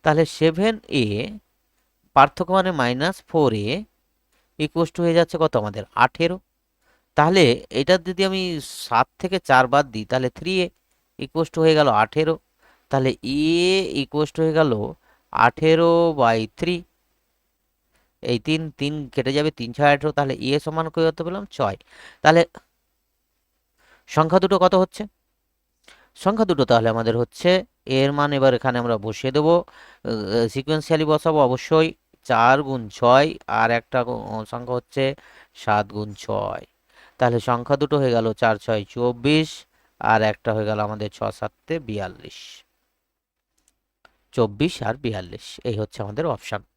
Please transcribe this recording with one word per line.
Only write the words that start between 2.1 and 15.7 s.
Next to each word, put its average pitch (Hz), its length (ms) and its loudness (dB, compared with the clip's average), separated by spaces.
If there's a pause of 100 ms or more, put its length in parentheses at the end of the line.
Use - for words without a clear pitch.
পার্থক্য 143 380 4
মানে 185 180 2
মাইনাস 135 460 -2 (100)
ফোর 147 260 2
এ 104 140 -4 (920)
equals 156 340 -2
to - 80 -8
হয়ে 170 120 2
যাচ্ছে 170 240 2
কত 156 200 0
আমাদের? 104 260 -4 (120)
আঠেরো। 165 420 0 (800)
তাহলে 170 260 4 (260)
এটা 143 280 2
যদি 180 280 -6
আমি 190 160 -4 (380)
সাত 120 280 0 (120)
থেকে 185 200 -4
চার 127 280 4
বাদ 143 240 2
দিই, 107 140 -8
তাহলে 127 240 -4
থ্রি 170 320 2
এ 175 60 0 (520)
equals 156 340 -4
to 165 100 -2
হয়ে 160 120 6
গেল 147 140 6
আঠেরো। 147 460 2 (560)
তাহলে 131 180 2 (140)
এ 139 200 -2 (520)
equals 147 400 -4
to - 60 -6
হয়ে 160 120 2
গেল 156 180 4 (600)
আঠেরো 160 600 2 (260)